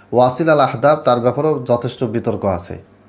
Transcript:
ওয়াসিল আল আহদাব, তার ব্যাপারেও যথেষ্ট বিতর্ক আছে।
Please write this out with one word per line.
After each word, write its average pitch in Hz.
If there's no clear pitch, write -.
ওয়াসিল 131
আল 151
আহদাব, 135
তার 123
ব্যাপারেও 131
যথেষ্ট 123
বিতর্ক 110
আছে। 90